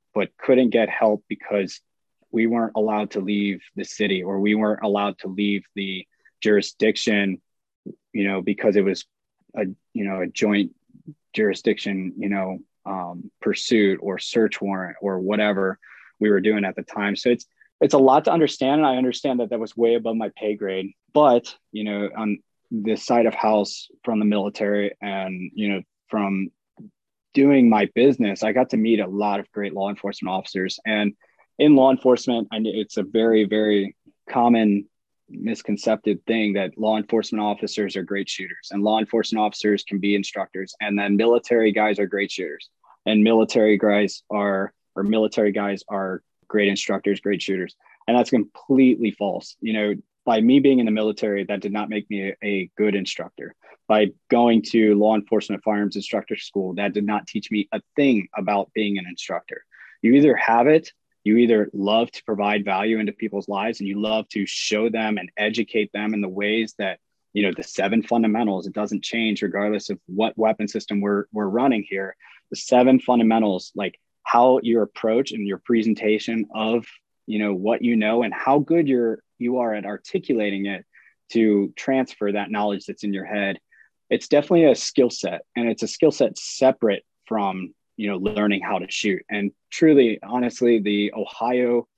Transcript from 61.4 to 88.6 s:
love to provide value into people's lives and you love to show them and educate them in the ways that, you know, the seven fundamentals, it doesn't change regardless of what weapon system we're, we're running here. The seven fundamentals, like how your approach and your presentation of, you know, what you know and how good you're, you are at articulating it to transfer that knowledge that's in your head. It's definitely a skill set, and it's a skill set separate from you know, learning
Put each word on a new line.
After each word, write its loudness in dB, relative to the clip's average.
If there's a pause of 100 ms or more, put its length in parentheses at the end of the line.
love 0
to -18
provide -2
value -2
into -4
people's -8
lives -6
and -8
you -6
love -2
to -4
show -2
them -4
and -12
educate -4
them -4
in -2
the -4
ways -4
that, -6 (340)
you 0
know, 0
the -10
seven -2
fundamentals, 0
it -12
doesn't -6
change -4
regardless -4
of -8
what -4
weapon 0
system -4
we're, 0
we're -4
running 0
here. -8 (360)
The -10
seven 4
fundamentals, 2
like -6 (240)
how 6
your 2
approach -2
and -6
your -4
presentation 0
of, -2 (400)
you -4
know, -2
what -2
you 2
know 0
and -2
how 2
good 2
you're, 0 (180)
you -2
are -2
at -6
articulating -4
it -8 (460)
to 2
transfer -2
that -4
knowledge -4
that's -14
in -4
your -6
head. -4 (500)
It's -2
definitely 4
a 8
skill 0
set, -8 (140)
and -2
it's -4
a -4
skill 2
set 0
separate 0 (240)
from -6 (260)
you -4
know, -4
learning -2